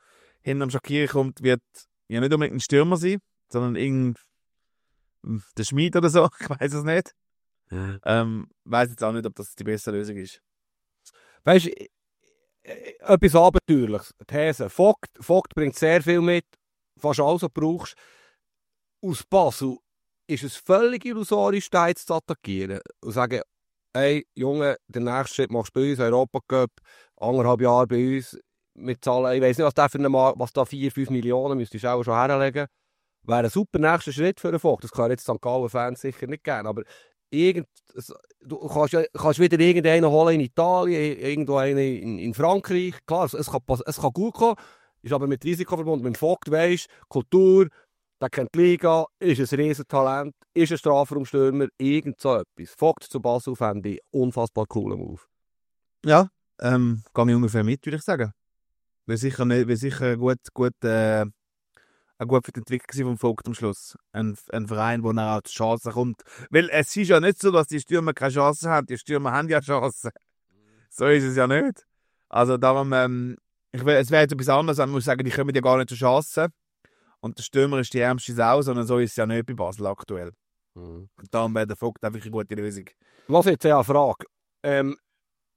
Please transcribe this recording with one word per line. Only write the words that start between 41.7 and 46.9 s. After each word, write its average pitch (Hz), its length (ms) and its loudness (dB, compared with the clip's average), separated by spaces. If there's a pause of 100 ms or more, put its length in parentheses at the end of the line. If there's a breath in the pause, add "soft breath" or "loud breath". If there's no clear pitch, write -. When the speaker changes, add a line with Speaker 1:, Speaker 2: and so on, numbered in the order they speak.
Speaker 2:
in, 113 400 -4
in 107 160 -6
Frankreich. 180 600 0 (120)
Klar, 170 180 0
es, 143 80 -4
es 139 180 -8
kann 127 160 -4
pass-, 127 200 -2
es - 140 -10
kann 135 120 0
gut 214 220 -4
kommen, 170 220 2 (440 soft breath)
ist 117 120 -8
aber 139 140 -2
mit 135 180 -4
Risiko 175 320 -4
verbunden. 156 280 -4
Mit 120 120 -4
dem - 20 -18
Vogt 160 320 -2
weisst, 165 380 0 (200 soft breath)